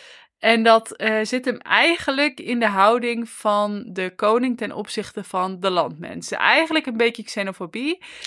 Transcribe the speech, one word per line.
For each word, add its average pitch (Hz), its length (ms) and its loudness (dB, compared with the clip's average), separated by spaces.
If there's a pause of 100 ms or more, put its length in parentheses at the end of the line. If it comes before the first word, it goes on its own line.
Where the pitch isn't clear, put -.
(380)
En 226 240 4
dat, 226 340 4
eh, 220 260 0
zit 254 220 -4
hem 240 140 -2
eigenlijk 285 840 0
in 240 200 -4
de 226 60 2
houding 226 600 2
van 208 580 -2
de 185 280 -6
koning 233 420 2
ten 208 160 -8
opzichte 202 520 -8
van 185 360 -6
de 190 100 0
landmensen. 165 680 -4
Eigenlijk 302 480 2
een 233 100 -6
beetje 233 260 0
xenofobie. 208 840 -8 (220)